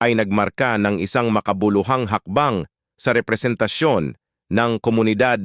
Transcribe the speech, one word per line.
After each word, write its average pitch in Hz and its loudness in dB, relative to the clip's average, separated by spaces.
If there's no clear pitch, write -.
ay 120 4
nagmarka 104 0
ng 101 0
isang 117 -2
makabuluhang 104 0
hakbang 107 -2
sa 127 -2
representasyon 110 -2
ng 117 0
komunidad 113 2